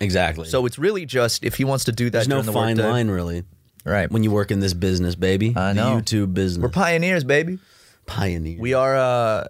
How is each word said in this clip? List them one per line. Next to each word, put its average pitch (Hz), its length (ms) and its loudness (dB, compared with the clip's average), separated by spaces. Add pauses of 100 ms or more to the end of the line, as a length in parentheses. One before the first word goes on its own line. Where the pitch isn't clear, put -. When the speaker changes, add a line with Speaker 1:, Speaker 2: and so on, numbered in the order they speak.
Speaker 1:
Exactly. 85 480 0
Speaker 2:
So 123 180 2
it's 120 100 -6
really 180 300 -2
just, 120 380 0
if 113 100 -2
he - 80 -2
wants 135 220 0
to 120 80 2
do 120 140 -2
that 113 60 -2
Speaker 1:
There's 117 160 0
no 139 80 2
Speaker 2:
during 131 100 0
the 107 60 -2
Speaker 1:
fine 113 260 2
Speaker 2:
workday 110 120 2
Speaker 1:
line, 117 200 2
really. 87 340 -2 (400)
Speaker 2:
Right. 92 260 0
Speaker 1:
When 110 140 2
you 107 80 2
work 104 180 0
in 104 80 0
this 95 160 0
business, 87 400 0
baby. 95 400 0
Speaker 2:
I 95 180 0
Speaker 1:
The - 20 0
Speaker 2:
know. 120 260 2
Speaker 1:
YouTube 104 340 0
business. 90 300 0
Speaker 2:
We're 123 60 0
pioneers, 170 520 0
baby. 160 380 0 (460)
Speaker 1:
Pioneers. 85 540 -4
Speaker 2:
We 123 140 -2
are, 131 220 2
uh, 123 540 2